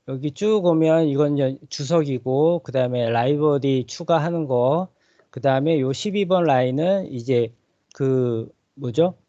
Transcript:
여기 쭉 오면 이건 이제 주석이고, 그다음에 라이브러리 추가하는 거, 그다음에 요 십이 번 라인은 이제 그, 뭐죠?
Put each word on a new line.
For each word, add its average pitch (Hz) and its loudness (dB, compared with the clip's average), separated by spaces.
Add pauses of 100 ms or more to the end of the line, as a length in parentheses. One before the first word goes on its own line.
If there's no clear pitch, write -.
여기 135 -6
쭉 214 0
오면 160 4
이건 147 2
이제 135 0 (100)
주석이고, 143 0
그다음에 123 -2
라이브러리 135 0
추가하는 165 -2
거, 131 0 (420)
그다음에 139 0
요 131 0
십이 196 -4
번 175 2
라인은 143 0
이제 120 -2 (420)
그, 127 -2 (240)
뭐죠? 139 -2 (100)